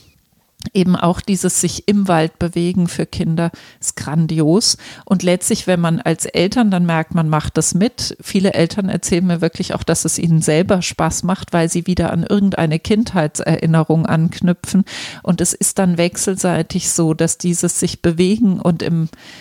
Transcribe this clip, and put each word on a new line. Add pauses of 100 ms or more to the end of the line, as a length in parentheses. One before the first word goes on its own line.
(720)
eben
auch
dieses
sich
im
Wald
bewegen
für
Kinder (280)
ist
grandios. (280)
Und
letztlich,
wenn
man
als
Eltern
dann
merkt,
man
macht
das
mit,
viele
Eltern
erzählen
mir
wirklich
auch,
dass
es
ihnen
selber
Spaß
macht,
weil
sie
wieder
an
irgendeine
Kindheitserinnerung
anknüpfen. (400)
Und
es
ist
dann
wechselseitig
so,
dass
dieses
sich
bewegen
und
im, (320)